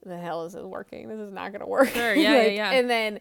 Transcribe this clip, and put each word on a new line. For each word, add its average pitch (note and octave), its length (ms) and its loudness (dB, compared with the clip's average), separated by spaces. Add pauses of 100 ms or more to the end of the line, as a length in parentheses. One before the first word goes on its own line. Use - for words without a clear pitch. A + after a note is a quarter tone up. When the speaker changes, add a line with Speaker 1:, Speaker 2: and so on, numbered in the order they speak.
Speaker 1:
the F3+ 120 -12
hell E3 280 -8
is F3 80 -12
this - 100 -12
working? F#3+ 460 -14
This A3 100 -12
is G#3 120 -12
not F#3 200 -10
gonna - 160 -12
work." A3+ 220 4
Speaker 2:
Sure, A#3+ 240 0
Speaker 1:
<laughs> - 20 2
Speaker 2:
yeah, D#4 180 6
yeah, A#3+ 100 8
Speaker 1:
Like, G#3+ 100 4
Speaker 2:
yeah. G#3 180 -2
Speaker 1:
and B3 180 4
then, A3 320 0